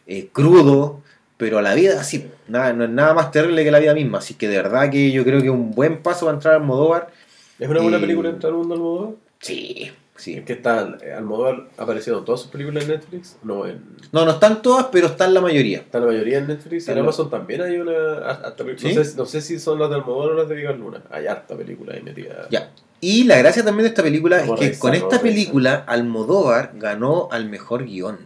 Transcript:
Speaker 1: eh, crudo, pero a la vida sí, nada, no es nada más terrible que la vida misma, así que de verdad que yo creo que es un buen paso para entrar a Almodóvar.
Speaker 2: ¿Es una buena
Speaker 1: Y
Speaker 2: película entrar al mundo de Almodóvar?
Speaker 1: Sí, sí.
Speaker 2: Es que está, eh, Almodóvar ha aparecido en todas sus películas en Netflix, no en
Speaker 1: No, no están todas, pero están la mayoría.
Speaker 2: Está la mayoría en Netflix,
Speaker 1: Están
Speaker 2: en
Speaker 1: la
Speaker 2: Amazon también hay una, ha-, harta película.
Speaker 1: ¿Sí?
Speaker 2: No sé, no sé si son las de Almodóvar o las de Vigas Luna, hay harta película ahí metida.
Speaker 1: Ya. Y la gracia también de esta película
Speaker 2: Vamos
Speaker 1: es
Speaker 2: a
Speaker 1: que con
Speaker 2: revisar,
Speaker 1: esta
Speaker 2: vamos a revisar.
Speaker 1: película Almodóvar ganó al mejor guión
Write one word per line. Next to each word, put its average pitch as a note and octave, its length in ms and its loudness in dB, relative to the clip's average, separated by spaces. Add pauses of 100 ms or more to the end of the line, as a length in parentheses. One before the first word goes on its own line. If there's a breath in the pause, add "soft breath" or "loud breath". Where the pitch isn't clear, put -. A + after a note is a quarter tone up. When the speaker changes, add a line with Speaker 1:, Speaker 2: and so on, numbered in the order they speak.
Speaker 1:
eh, F#2 260 -12
crudo, C#3+ 680 6 (360 soft breath)
pero G#2+ 220 0
a - 20 2
la G2+ 140 2
vida E3+ 280 4
sí, - 220 -8 (220)
nada, B2 260 0
no A#2 120 0
es A2+ 40 -2
nada D3 240 4
más D#3 180 2
terrible D#3+ 320 2
que D3 60 2
la D3 80 6
vida D3+ 160 6
misma, B2+ 240 -2
así - 160 -10
que G#2+ 140 -6
de G2+ 100 0
verdad A#2+ 320 2
que C#3 220 2
yo C3 120 2
creo C3 180 4
que B2+ 60 2
es C3 60 2
un A#2+ 160 -2
buen D3+ 320 0
paso F3 240 -2
para D3+ 120 0
entrar D#3 180 4
a - 20 6
Almodóvar. D3+ 520 0 (500 soft breath)
Speaker 2:
¿Es C3 100 -6
una - 120 2
buena G#2+ 180 2
Speaker 1:
Y - 20 -2
Speaker 2:
película - 280 -2
entrar E3 240 -4
al E3+ 40 -2
mundo E3+ 160 -4
de E3+ 80 -4
Almodóvar? F3+ 340 -4 (240)
Speaker 1:
Sí, - 520 -12 (240)
sí. - 200 -16
Speaker 2:
Es - 100 -14
que B2 80 -8
está, A2+ 500 -2
eh, D2 100 -14
Almodóvar A2+ 540 -4 (100)
ha A2 60 -10
aparecido A#2 360 -4
en F2+ 60 -14
todas B2 160 -4
sus - 80 -18
películas D3 360 -8
en D3+ 60 -4
Netflix, F3 520 -10
no G2+ 240 -8
en F2+ 140 -14 (300)
Speaker 1:
No, D#3+ 140 2
no D#3+ 60 4
están G#3+ 300 4
todas, B3+ 300 2
pero F3 160 4
están F#3 260 2
la F3+ 80 4
mayoría. C3 380 0
Speaker 2:
Está - 200 -6
la A#2+ 80 0
mayoría A2+ 320 0
en C#3+ 80 -6
Netflix, D#3+ 360 -8
Speaker 1:
Están - 100 -6
Speaker 2:
en C3+ 100 0
Speaker 1:
la - 60 -
Speaker 2:
Amazon D3+ 200 -2
también A2 320 -8
hay F3 160 -4
una, E3+ 140 -4 (280)
ha-, B2+ 120 -6 (160)
harta - 160 -10
película. B2+ 260 -6
Speaker 1:
¿Sí? F#3 60 0
Speaker 2:
No D3+ 80 2
sé, D3 140 -6
no B2 80 -4
sé D#3 160 -8
si E3 180 -8
son D3+ 200 -2
las D3+ 100 0
de D3 60 -4
Almodóvar C#3+ 360 -4
o D#3 40 0
las D#3+ 140 -2
de D3+ 60 -6
Vigas C#3+ 220 -6
Luna, - 340 -14
hay D2+ 160 -8
harta - 280 -10
película - 380 -14
ahí - 80 -14
metida. - 480 -16
Speaker 1:
Ya. - 220 -4 (300)
Y A3 240 4
la F3+ 120 8
gracia E3+ 260 6
también G#3+ 200 2
de A3+ 60 4
esta G3 140 0
película D#3+ 360 2
Speaker 2:
Vamos C3+ 220 -2
Speaker 1:
es C#3 60 2
Speaker 2:
a - 40 0
Speaker 1:
que - 80 -10
con B2 120 0
Speaker 2:
revisar, - 40 2
Speaker 1:
esta F#3+ 220 0
Speaker 2:
vamos - 20 4
a - 40 -4
revisar. G#3+ 220 2
Speaker 1:
película C#3 300 2 (120)
Almodóvar A#2+ 880 0
ganó A2 560 -2
al A2+ 180 -6
mejor A#2 360 -8
guión F#2+ 400 -10